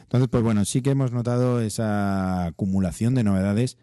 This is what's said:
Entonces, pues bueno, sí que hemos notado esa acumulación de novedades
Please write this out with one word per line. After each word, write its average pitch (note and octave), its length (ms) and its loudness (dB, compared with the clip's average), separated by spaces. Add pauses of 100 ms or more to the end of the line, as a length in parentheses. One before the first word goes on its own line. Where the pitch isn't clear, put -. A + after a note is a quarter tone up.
Entonces, B2 260 0
pues A#2+ 140 2
bueno, G#2+ 220 2
sí C3 180 -2
que C3+ 80 0
hemos C3+ 220 0
notado B2 480 0
esa G2+ 840 -2
acumulación F#2+ 680 -2
de B2 100 2
novedades G2+ 580 0